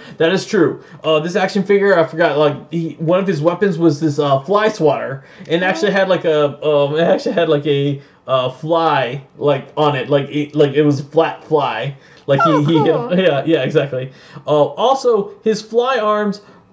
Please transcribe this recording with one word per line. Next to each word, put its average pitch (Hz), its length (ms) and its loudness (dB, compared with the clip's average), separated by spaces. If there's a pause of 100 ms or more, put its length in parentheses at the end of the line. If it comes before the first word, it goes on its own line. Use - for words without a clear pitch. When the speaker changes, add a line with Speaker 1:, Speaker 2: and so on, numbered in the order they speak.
(180)
Speaker 1:
That 165 140 2
is 185 160 -2
true. 170 360 0 (200)
Uh, 156 160 2
this 175 160 -6
action 190 280 0
figure, 196 340 2
I 160 100 2
forgot, 160 320 0
like, 143 320 0
he, 165 280 -6
one 170 200 2
of 190 80 -2
his 165 120 -2
weapons 175 380 0
was 160 220 2
this, 151 180 0
uh, 139 220 2
fly 208 300 0
swatter, 135 540 -2 (240)
and 170 160 -2
Speaker 2:
Oh. 185 40 0
Speaker 1:
actually 190 240 0
had, 190 180 0
like, 180 160 0
a, 151 400 0
um, 147 300 2
it 160 60 0
actually 170 320 0
had, 170 160 0
like, 143 180 0
a, 143 340 0 (260)
uh, 127 220 0
fly, 151 720 -2 (160)
like, 139 300 -2 (100)
on 147 180 2
it, 123 140 -6
like, 139 200 0
it, 147 260 -6
like, 143 180 4
it 147 80 2
was 143 180 2
a - 40 -8
flat 156 400 -2
fly. 139 520 -4 (300)
Like, - 160 2
he, 679 80 2
Speaker 2:
Oh, 147 140 2
Speaker 1:
he 160 160 2
hit 160 160 2
Speaker 2:
cool. - 240 -2
Speaker 1:
yeah, 147 260 2
yeah, 156 160 2
exactly. 135 500 -2 (360)
Uh, 147 220 4
also, 233 640 0 (100)
his 214 180 0
fly 240 380 0
arms 208 420 -2 (320)